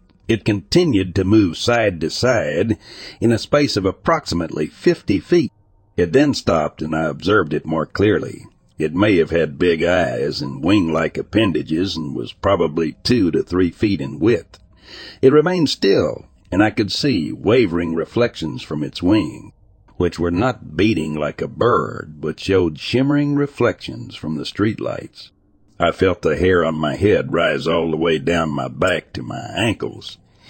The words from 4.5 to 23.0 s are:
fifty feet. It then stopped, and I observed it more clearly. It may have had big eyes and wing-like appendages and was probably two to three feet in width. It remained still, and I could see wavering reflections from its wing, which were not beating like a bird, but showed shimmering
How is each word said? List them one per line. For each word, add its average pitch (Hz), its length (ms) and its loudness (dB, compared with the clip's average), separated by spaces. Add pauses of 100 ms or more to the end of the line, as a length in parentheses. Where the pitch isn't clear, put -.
fifty - 500 0
feet. 170 320 2 (460)
It 87 160 0
then 143 200 4
stopped, 80 480 0
and 80 140 -4
I 80 120 0
observed 78 460 0
it 73 140 -4
more 78 180 -2
clearly. - 640 0 (320)
It 78 160 -2
may 101 220 2
have 78 140 2
had 78 280 0
big 82 240 2
eyes 76 580 0
and 69 220 -8
wing-like 80 560 0
appendages 87 800 -2
and 71 180 -8
was 60 180 -8
probably 80 600 0 (100)
two 101 300 2
to - 100 0
three 90 300 0
feet 101 280 -2
in 69 200 -10
width. - 400 0 (600)
It 131 120 6
remained 156 380 4
still, - 560 0 (260)
and 95 100 4
I 107 80 4
could 104 220 -2
see 98 400 -2
wavering 85 640 0
reflections 82 640 -4
from 73 220 -6
its - 180 -10
wing, 87 500 0 (440)
which 87 240 -2
were 87 100 0
not 87 460 -2
beating 82 400 0
like 76 260 -4
a - 60 -6
bird, 67 720 -2
but 78 180 -6
showed 87 400 0
shimmering 143 560 0